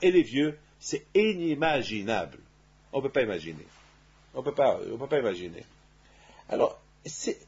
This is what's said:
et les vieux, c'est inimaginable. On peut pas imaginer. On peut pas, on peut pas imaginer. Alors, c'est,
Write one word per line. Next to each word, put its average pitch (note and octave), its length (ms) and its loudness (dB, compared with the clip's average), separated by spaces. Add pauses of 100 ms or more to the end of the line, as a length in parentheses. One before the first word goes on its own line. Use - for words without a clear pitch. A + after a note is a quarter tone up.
et F3+ 100 6
les F3 120 8
vieux, C#3+ 340 0 (220)
c'est - 340 -6
inimaginable. C#3+ 1300 0 (520)
On C3+ 100 -2
peut C3+ 80 -2
pas C3+ 120 2
imaginer. E2 440 -4 (680)
On C3 100 -8
peut C#3 100 -4
pas, B2+ 260 2 (120)
on A2+ 60 -6
peut C3 100 -10
pas D3 120 2
imaginer. F2+ 440 -4 (840)
Alors, - 300 0 (260)
c'est, - 420 -8